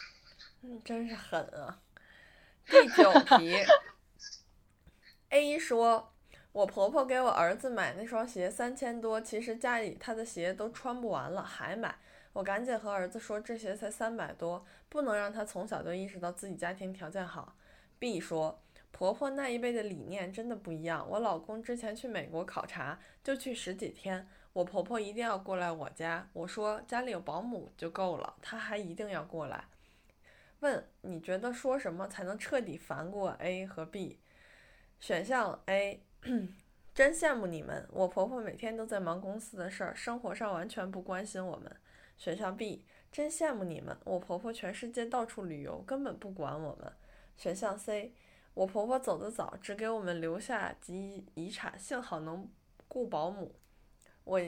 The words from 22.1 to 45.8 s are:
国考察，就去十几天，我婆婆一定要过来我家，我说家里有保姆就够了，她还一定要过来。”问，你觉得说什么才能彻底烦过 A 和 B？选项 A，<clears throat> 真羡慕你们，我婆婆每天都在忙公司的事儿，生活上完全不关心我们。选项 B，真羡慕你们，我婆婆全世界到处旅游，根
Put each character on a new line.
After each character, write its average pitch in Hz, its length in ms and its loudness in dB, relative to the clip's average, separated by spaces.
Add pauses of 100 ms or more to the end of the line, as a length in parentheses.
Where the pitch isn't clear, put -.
国 165 180 -4
考 - 200 -4
察， 143 320 -8 (240)
就 269 140 -2
去 269 180 -6
十 190 220 -6
几 190 140 -6
天， 190 400 -8 (240)
我 180 100 0
婆 180 180 0
婆 233 160 -4
一 202 140 -4
定 220 100 -4
要 226 160 0
过 190 200 -4
来 175 120 0
我 160 200 -6
家， 165 420 -6
我 175 160 -6
说 214 400 -2
家 247 140 -2
里 254 100 -4
有 180 80 -4
保 170 220 -4
姆 233 360 -8
就 165 120 -6
够 180 260 0
了， - 260 -6
她 - 160 -10
还 214 200 -4
一 180 160 -6
定 208 160 -6
要 170 160 -4
过 156 220 -6
来。” - 180 -8 (960)
问， 277 260 2 (140)
你 175 180 -8
觉 185 180 -2
得 240 140 -4
说 254 260 0
什 202 160 -4
么 190 140 -6
才 196 160 -10
能 202 160 -6
彻 262 220 0
底 170 160 -6
烦 156 340 -6
过 196 280 -2
A 185 280 -4
和 165 180 -10
B？ - 360 -8 (800)
选 185 240 0
项 233 400 0
A， 202 360 0 (500)
<clears throat> - 440 -20
真 277 180 8
羡 311 220 2
慕 214 100 -2
你 165 160 -4
们， - 300 -6
我 185 160 2
婆 185 180 2
婆 247 140 -4
每 202 160 -6
天 226 220 -6
都 220 80 -6
在 214 160 -2
忙 175 180 -2
公 190 180 -8
司 220 200 -12
的 180 120 -6
事 190 140 -6
儿， 170 100 -4
生 233 240 -6
活 208 160 -6
上 208 200 -4
完 175 160 -4
全 190 200 -6
不 190 120 -8
关 185 240 -4
心 185 200 -6
我 175 120 -6
们。 - 180 -16 (420)
选 175 200 -4
项 196 180 -4
B， 220 300 -8 (260)
真 302 200 -2
羡 311 200 0
慕 208 120 -4
你 170 180 -6
们， - 220 -8
我 185 160 -2
婆 180 180 -6
婆 226 160 -6
全 190 180 -8
世 233 200 -10
界 233 160 -4
到 240 180 -2
处 208 200 -8
旅 151 180 -8
游， - 160 -8
根 180 240 -6